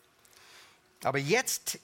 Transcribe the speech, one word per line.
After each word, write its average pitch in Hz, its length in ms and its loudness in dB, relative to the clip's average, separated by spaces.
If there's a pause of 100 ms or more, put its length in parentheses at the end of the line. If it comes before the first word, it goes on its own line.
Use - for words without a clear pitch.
(1040)
„Aber 135 140 2
jetzt 185 640 0